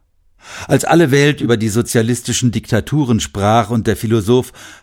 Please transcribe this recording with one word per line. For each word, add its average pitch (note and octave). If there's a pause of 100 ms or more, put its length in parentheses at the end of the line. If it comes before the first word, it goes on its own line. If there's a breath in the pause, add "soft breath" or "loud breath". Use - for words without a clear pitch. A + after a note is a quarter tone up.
(680 loud breath)
Als -
alle E3
Welt C#3+
über A#2
die A2
sozialistischen A#2
Diktaturen A#2
sprach G2+
und A2+
der G#2+
Philosoph A#2 (300 loud breath)